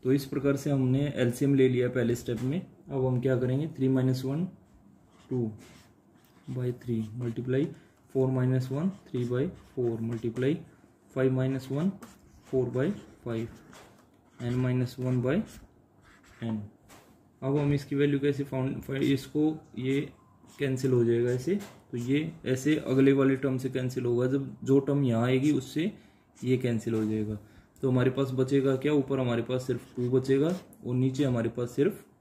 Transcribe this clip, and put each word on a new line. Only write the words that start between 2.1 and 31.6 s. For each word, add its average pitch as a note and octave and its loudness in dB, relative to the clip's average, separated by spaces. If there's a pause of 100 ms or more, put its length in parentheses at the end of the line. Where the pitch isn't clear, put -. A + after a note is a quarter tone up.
step A#2 -6
में। C3+ -2
अब C#3 -6
हम B2+ 0
क्या C3 2
करेंगे, C3 0
थ्री C3+ -2
minus C3 2
one, D3 -2 (840)
two A#2+ -2 (960)
by B2+ -4
three A#2+ -4 (140)
multiply B2 -2 (500)
four C3 4
minus B2+ 0
one, D#3 0 (160)
three B2 -4
by B2 0 (240)
four A#2+ -2
multiply A#2 -2 (580)
five C3 2
minus C3 -2
one, D#3+ 0 (520)
four C3 0
by C3 0 (320)
five, A#2 -6 (920)
n A#2+ -2
minus B2+ -2
one B2+ 0
by C#3 0 (1000)
n। A2+ -4 (840)
अब C3+ 0
हम C#3+ 2
इसकी C#3+ -4
value C#3+ 2
कैसे C#3+ 0
found, C3+ -4
इसको C#3 0 (360)
ये C3 -2 (600)
cancel C3+ 0
हो A#2+ 4
जाएगा A#2 2
ऐसे, C3 -2 (360)
तो B2+ -6
ये C#3+ -2 (140)
ऐसे C3 0
अगले C3+ 4
वाले C3+ 4
term C3 -2
से B2+ -4
cancel B2+ -4
होगा। A#2+ 2
जब C3+ -2
जो C3+ 6
term C#3 0
यहाँ A#2 2
आएगी C3 2
उससे D3+ -2 (460)
ये B2+ 0
cancel A#2 -2
हो A2 2
जाएगा। G#2+ -2 (440)
तो C3+ 2
हमारे B2+ 4
पास B2+ -2
बचेगा C3 2
क्या, C#3 0
ऊपर C3+ 0
हमारे A#2+ 0
पास B2+ -4
सिर्फ - -4
टू B2 -2
बचेगा C3 4 (400)
और B2 -2
नीचे C3 2
हमारे A#2+ 0
पास A#2+ -6